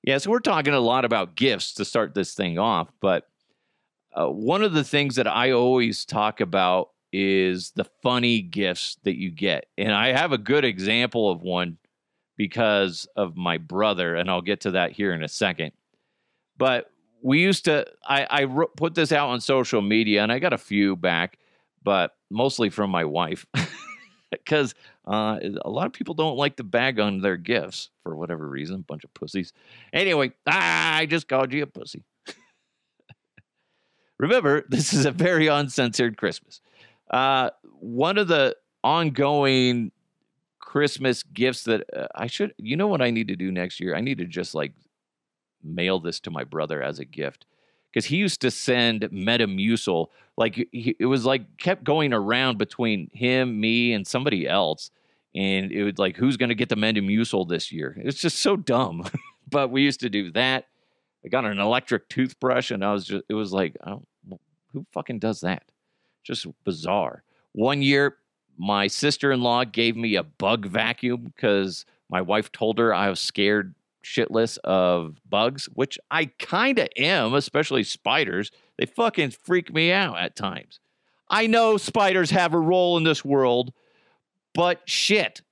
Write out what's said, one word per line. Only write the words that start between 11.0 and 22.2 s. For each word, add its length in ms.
of 100
one 360
because 760
of 200
my 220
brother, 580
and 140
I'll 120
get 200
to 100
that 200
here 200
in 120
a 40
second. 440
But 360
we 180
used 240
to, 220
I, 260
I 140
wr-, 220
put 160
this 180
out 180
on 120
social 400
media, 400
and 100
I 60
got 160
a 60
few 360
back, 440
but 320